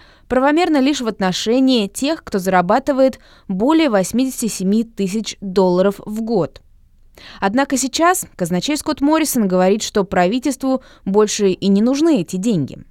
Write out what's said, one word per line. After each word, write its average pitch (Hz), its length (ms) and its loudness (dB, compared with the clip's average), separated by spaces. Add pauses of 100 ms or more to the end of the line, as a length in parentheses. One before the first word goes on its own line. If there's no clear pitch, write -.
(280)
правомерно 294 520 2
лишь 277 200 0
в 240 60 -6
отношении 220 800 0
тех, 294 360 -4
кто - 160 -4
зарабатывает 226 840 2 (280)
более 277 400 2
восьмидесяти 226 600 0
семи 202 360 -2
тысяч 202 560 -6
долларов 185 540 2 (100)
в 214 160 -8
год. 220 400 -2 (800)
Однако 254 380 0
сейчас 330 480 0 (100)
казначей 180 400 -2
Скотт 294 240 -4
Моррисон 285 480 2
говорит, 185 340 2
что - 220 -2
правительству 254 800 -2 (240)
больше 208 420 2
и 185 200 -2
не 196 120 4
нужны 277 400 2
эти 170 160 -6
деньги. 185 440 -2 (100)